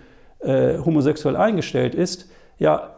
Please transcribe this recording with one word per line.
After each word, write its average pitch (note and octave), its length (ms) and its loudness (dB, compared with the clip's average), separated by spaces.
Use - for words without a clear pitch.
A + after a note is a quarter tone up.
äh, C3 400 0
homosexuell D3 560 0
eingestellt D#3 600 0
ist, - 340 -4
ja, - 400 0